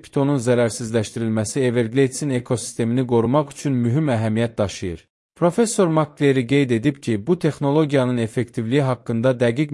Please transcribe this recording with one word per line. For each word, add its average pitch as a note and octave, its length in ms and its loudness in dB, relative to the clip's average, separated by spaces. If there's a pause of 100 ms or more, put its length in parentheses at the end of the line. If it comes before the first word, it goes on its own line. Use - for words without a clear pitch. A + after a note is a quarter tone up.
pitonun C#3+ 360 0 (100)
zərərsizləşdirilməsi A2+ 1120 -2 (100)
Evergladesin B2+ 600 0
ekosistemini B2 800 -2
qorumaq B2 460 0
üçün C#3+ 200 -4
mühüm B2 440 0
əhəmiyyət A2 400 -2
daşıyır. F#2 500 -6 (280)
Professor F#3+ 520 2
McCleary C#3+ 600 2
qeyd C3+ 240 2
edib A#2+ 300 0
ki, G#2+ 260 -4
bu F3 120 2
texnologiyanın C#3 800 0
effektivliyi A#2 640 -2
haqqında B2 500 -2
dəqiq B2+ 420 0